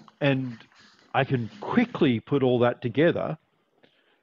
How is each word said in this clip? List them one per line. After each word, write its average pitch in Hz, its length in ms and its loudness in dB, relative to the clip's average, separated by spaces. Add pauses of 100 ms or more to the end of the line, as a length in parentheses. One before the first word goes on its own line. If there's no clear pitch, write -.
(220)
and 131 360 -2 (560)
I 131 120 2
can 120 240 -2 (100)
quickly 160 640 0
put 139 220 -2
all 123 160 2
that 120 220 0
together, 135 560 0 (840)